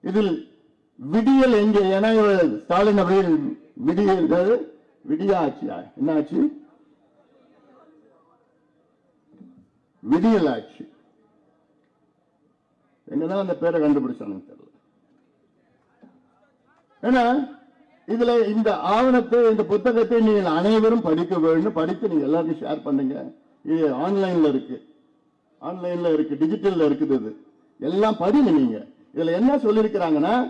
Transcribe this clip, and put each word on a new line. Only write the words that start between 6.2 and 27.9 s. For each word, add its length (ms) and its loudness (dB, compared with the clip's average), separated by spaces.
விடியல் 520 2
ஆட்சி. 280 -14
எங்கதான் 380 -4
அந்த 160 -4
பேரை 220 -2
கண்டுபிடிச்சானுங்க 680 -4
தெரியல. 260 -20
ஏன்னா 160 2
இதுல 260 0
இந்த 160 0
ஆவணத்தை, 460 2
இந்த 180 0
புத்தகத்தை 560 0
நீங்கள் 320 2
அனைவரும் 480 2
படிக்க 260 0
வேண்டும். 320 0
படித்து 320 -4
நீங்க 160 0
எல்லாருக்கும் 340 -2
ஷேர் 240 -8
பண்ணுங்க. 300 -2
இது 180 0
ஆன்லைன்ல 480 0
இருக்கு, 240 -6
ஆன்லைன்ல 540 -4
இருக்கு, 260 -4
டிஜிட்டல்ல 480 0
இருக்குது. 300 -2
இது 140 -12
எல்லாம் 340 -2